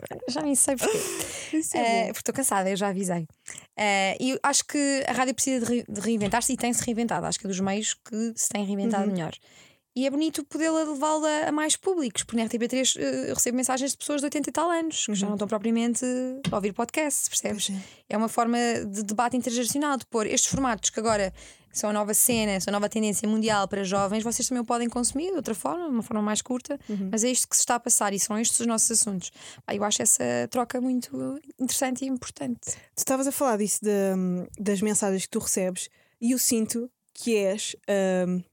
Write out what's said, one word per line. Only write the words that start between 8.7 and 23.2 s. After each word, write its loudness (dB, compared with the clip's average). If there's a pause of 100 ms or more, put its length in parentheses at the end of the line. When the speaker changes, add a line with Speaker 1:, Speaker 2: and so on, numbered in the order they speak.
Speaker 2:
Uhum. 2
Speaker 1:
melhor. -2 (640)
E 0
é 2
bonito 0
podê-la 0
levá-la 0
a 0
mais 2
públicos, -2
porque -6
na 2
R -2
T -2
P 0
três, 0
eh, -2
eu -4
recebo 0
mensagens 0
de -8
pessoas -2
de 0
oitenta -2
e -6
tal 2
anos, -2
que -2
já 0
Speaker 2:
Uhum. 0
Speaker 1:
não -2
estão -2
propriamente 0 (460)
a 2
ouvir 0
podcasts, 0
percebes? -2
Speaker 2:
Pois -4
é. -8 (260)
Speaker 1:
É 0
uma 2
forma 2 (280)
de -6
debate 0
intergeracional, 0
de -10
pôr 0
estes 2
formatos 0
que -6
agora 2 (400)
são -2
a 0
nova 0
cena, 4
são -2
a 2
nova 2
tendência 0